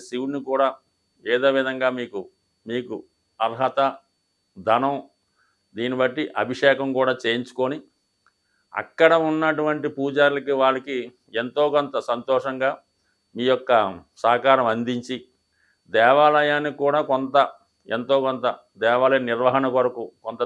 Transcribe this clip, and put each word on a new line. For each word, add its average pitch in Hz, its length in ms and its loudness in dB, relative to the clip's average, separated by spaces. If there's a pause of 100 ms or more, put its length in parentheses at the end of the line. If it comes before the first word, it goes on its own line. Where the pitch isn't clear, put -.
శివుణ్ణి 135 320 -6 (100)
కూడా 135 180 2 (580)
ఏదో 127 320 2
విధంగా 131 400 0
మీకు, 117 240 -8 (440)
మీకు 117 320 -8 (420)
అర్హత, 117 400 -2 (760)
ధనం, 120 380 0 (800)
దీన్ని 123 260 -4
బట్టి 127 220 -2 (200)
అభిషేకం 135 440 0 (120)
కూడా 131 240 0
చేయించుకొని 127 540 -4 (960)
అక్కడ 160 380 2 (180)
ఉన్నటువంటి 151 580 -2 (100)
పూజారులకి 139 640 0
వాళ్ళకి 131 360 0 (440)
ఎంతో 127 220 -2 (120)
కొంత 139 220 -2 (120)
సంతోషంగా 131 640 -2 (640)
మీ 117 160 -6
యొక్క 127 200 0 (520)
సహకారం 123 500 4
అందించి 120 440 -4 (760)
దేవాలయానికి 147 920 4
కూడా 143 160 2 (120)
కొంత, 131 240 -2 (520)
ఎంతో 120 280 -2 (100)
కొంత 127 220 -2 (380)
దేవాలయ 131 440 4
నిర్వహణ 127 360 2 (100)
కొరకు 123 280 0 (220)
కొంత 113 200 -8